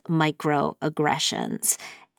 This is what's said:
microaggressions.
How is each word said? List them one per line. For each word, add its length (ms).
microaggressions. 1700